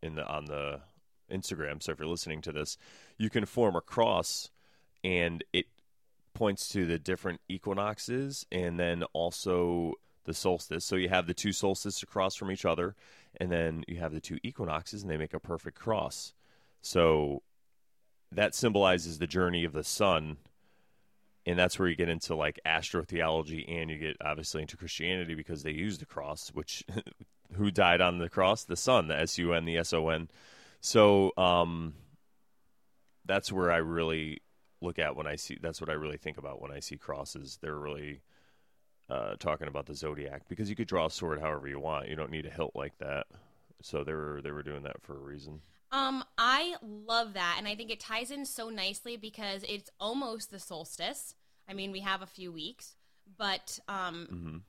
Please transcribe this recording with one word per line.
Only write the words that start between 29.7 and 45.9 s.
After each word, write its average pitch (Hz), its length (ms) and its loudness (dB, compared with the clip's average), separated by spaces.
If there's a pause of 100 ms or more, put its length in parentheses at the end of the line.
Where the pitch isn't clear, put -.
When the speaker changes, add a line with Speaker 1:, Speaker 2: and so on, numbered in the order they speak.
Speaker 1:
S 82 160 0
O 80 160 2
N. 80 220 0 (500)
So, 101 560 10
um, 85 580 4 (1300)
that's 98 260 0
where 92 180 4
I 85 80 6
really 80 640 0 (380)
look 85 180 -4
at 76 180 0
when 76 100 -4
I 76 100 -4
see, - 240 -10
that's 82 200 -6
what 78 100 -6
I 78 40 0
really 76 240 -4
think 76 200 -8
about 71 220 -10
when 71 100 -12
I 71 100 -10
see - 160 -10
crosses. 71 640 -10
They're 76 180 -6
really, 73 440 -8 (880)
uh, 52 280 -4
talking 76 300 -2
about 71 180 -6
the 76 80 -10
zodiac, 71 540 -8
because 101 220 -4
you 104 60 -6
could 113 120 -4
draw 87 180 2
a 80 40 0
sword 78 300 -2
however 76 280 -2
you 69 100 -6
want. 71 300 -4
You 78 80 -6
don't 78 140 -4
need 78 160 -6
a 78 40 -10
hilt 78 240 -4
like 73 240 -6
that. 69 280 -4 (560)
So 73 200 -4
they 76 120 -4
were, 76 280 -6
they 71 80 -6
were 73 120 -8
doing 71 220 -8
that - 180 -10
for 71 120 -14
a 69 60 -12
reason. 71 400 -14 (320)